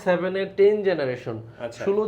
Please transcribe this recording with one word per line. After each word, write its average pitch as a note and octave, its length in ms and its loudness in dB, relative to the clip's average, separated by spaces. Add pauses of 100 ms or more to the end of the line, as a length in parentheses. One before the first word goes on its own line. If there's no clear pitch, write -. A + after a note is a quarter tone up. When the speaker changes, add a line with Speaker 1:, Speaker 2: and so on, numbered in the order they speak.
Speaker 1:
seven-এর F#3 420 0 (100)
টেন G3+ 260 4
জেনারেশন, C3 540 -2 (220)
Speaker 2:
আচ্ছা। A#2 260 -10
Speaker 1:
ষোলো G#3 220 0